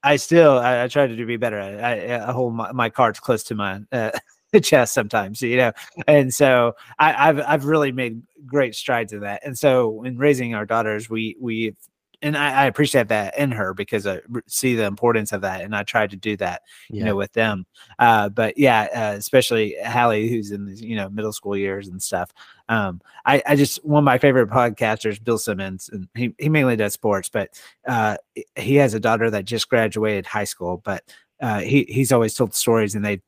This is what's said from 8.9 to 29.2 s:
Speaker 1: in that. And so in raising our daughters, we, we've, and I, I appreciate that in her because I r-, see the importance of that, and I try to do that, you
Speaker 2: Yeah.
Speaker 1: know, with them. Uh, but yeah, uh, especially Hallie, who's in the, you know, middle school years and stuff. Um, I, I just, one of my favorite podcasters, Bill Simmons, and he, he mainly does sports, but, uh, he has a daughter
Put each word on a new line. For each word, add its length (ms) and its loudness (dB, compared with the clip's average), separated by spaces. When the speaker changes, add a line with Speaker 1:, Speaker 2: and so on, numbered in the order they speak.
Speaker 1:
in 80 -10
that. 240 -8
And 140 -10
so 460 2
in 140 -8
raising 360 2
our 120 -4
daughters, 440 -2
we, 300 -6
we've, 360 -6
and 120 -2
I, 160 0
I 140 4
appreciate 420 2
that 280 -2
in 140 0
her 240 -4
because 320 -4
I 100 -4
r-, 140 -8
see 300 -2
the 80 0
importance 480 0
of 80 -6
that, 220 -6
and 120 -10
I 80 -4
try 240 0
to 80 -10
do 220 -6
that, 260 -6
you 120 -10
Speaker 2:
Yeah. 60 -2
Speaker 1:
know, 100 0
with 160 -4
them. 340 0
Uh, 300 4
but 280 -2
yeah, 380 4
uh, 220 -4
especially 580 0
Hallie, 440 0
who's 240 -4
in 140 -8
the, 80 -14
you 200 -10
know, 140 -6
middle 240 -6
school 240 -6
years 320 -6
and 120 -14
stuff. 300 -6
Um, 320 -2
I, 180 4
I 120 4
just, 280 0
one 160 2
of 40 2
my 140 4
favorite 320 4
podcasters, 720 0
Bill 140 0
Simmons, 540 -8
and 220 -12
he, 240 -4
he 100 -2
mainly 280 2
does 160 0
sports, 360 -2
but, 320 -6
uh, 300 0
he 220 0
has 180 4
a 60 -4
daughter 300 2